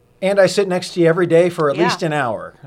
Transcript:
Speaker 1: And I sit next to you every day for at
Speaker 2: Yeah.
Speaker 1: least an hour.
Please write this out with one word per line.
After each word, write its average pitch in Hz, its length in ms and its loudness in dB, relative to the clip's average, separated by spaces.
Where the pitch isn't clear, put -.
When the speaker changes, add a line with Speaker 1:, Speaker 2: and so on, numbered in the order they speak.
Speaker 1:
And 196 180 0
I 190 60 8
sit 190 220 0
next 180 260 -6
to 180 60 -6
you 165 80 4
every 170 180 2
day 170 240 2
for 156 220 -2
at 117 40 -4
Speaker 2:
Yeah. 156 100 0
Speaker 1:
least 190 180 -2
an 160 100 -4
hour. 107 400 -4